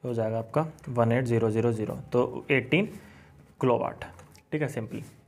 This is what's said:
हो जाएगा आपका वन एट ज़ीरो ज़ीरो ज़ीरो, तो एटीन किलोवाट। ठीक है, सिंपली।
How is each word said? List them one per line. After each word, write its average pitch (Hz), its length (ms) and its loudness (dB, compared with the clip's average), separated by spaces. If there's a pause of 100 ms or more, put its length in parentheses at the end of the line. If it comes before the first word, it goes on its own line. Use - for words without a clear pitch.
हो 123 80 -4
जाएगा 110 260 0
आपका 156 280 -2 (220)
वन 120 220 4
एट 123 140 2
ज़ीरो 113 240 2
ज़ीरो 113 220 2
ज़ीरो, 113 280 -4 (120)
तो - 400 0
एटीन 143 340 2 (760)
किलोवाट। - 440 0 (460)
ठीक 151 100 -2
है, 151 60 -2
सिंपली। 113 360 -8 (240)